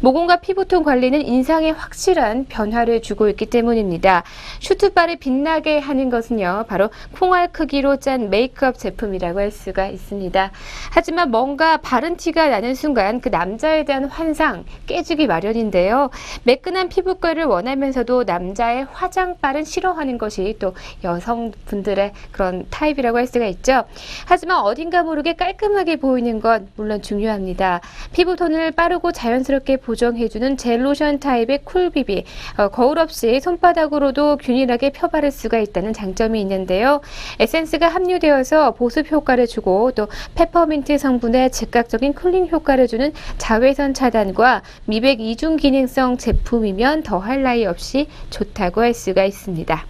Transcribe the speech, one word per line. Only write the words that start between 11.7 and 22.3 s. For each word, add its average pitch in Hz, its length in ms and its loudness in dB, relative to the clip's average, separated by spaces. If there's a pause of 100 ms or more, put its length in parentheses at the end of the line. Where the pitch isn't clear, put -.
바른 302 400 -2
티가 320 320 2
나는 240 260 0
순간 240 460 0
그 254 80 -4
남자에 226 560 0
대한 269 220 -2
환상 294 580 -2 (240)
깨지기 311 400 0
마련인데요. 208 840 2 (320)
매끈한 359 460 0
피부결을 359 560 -2
원하면서도 254 800 0
남- 175 160 -2
남자의 233 500 -2
화장빨은 349 760 -2
싫어하는 320 520 -4
것이 214 420 -4
또 185 160 -4 (300)
여성분들의 202 1080 -4 (200)